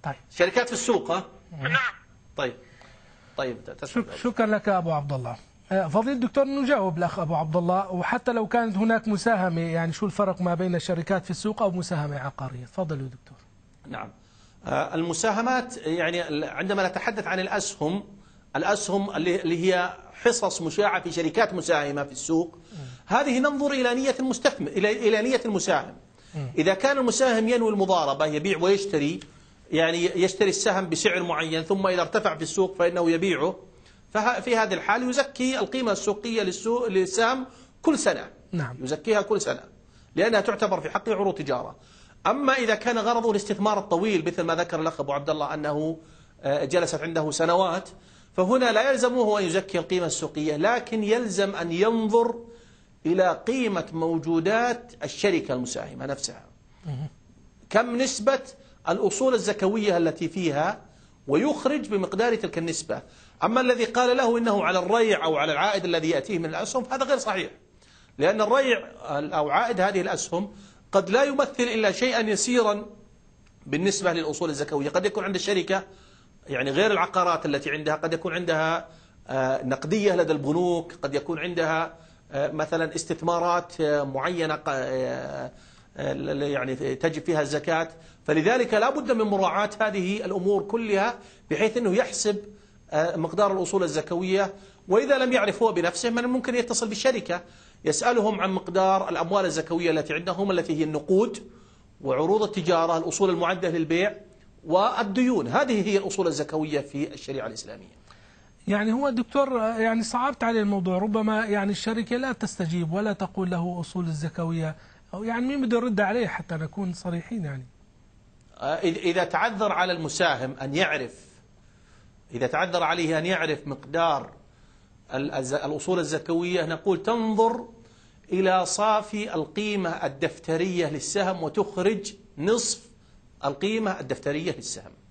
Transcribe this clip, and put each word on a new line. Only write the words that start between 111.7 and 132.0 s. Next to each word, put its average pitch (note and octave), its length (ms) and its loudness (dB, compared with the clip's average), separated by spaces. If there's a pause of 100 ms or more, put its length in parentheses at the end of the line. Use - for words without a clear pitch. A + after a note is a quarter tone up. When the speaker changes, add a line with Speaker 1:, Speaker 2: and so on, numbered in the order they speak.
Speaker 1:
الشركة A3+ 440 -2
لا C4 160 -2
تستجيب E3+ 600 -4
ولا G#3 200 0
تقول F#3 380 -4
له F3 300 -2
أصول F3 260 -4
الزكوية، D#3+ 720 -4 (380)
أو G3+ 100 -8
يعني A3+ 220 -2
مين C4+ 200 -2
بده A3+ 100 2
يرد A3+ 240 0
عليه G#3 260 2
حتى - 280 -8
نكون F3 380 -6
صريحين E3+ 520 -6
يعني؟ C3+ 220 -8 (920)
Speaker 2:
آه، D3+ 220 -2
إذ-، E3 180 0
إذا F3+ 260 0
تعذر G3+ 480 0
على F3+ 200 2
المساهم D3 720 0
أن C#3 140 -4
يعرف، D3+ 380 0 (1200)
إذا B2 120 0
تعذر E3+ 360 0
عليه D#3+ 360 0
أن D#3+ 80 -2
يعرف D#3+ 400 -2
مقدار D3 640 -2 (840)
ال-، C#3 160 -4
الز-، C3+ 240 -4
الأصول D3+ 440 -2
الزكوية، E3 680 -2
نقول E3 360 -2
تنظر A3+ 640 2 (640)
إلى F#3 340 2
صافي G#3+ 680 0
القيمة G3 560 -2
الدفترية D#3+ 960 -2
للسهم F3+ 560 -2
وتخرج F#3+ 720 -2 (240)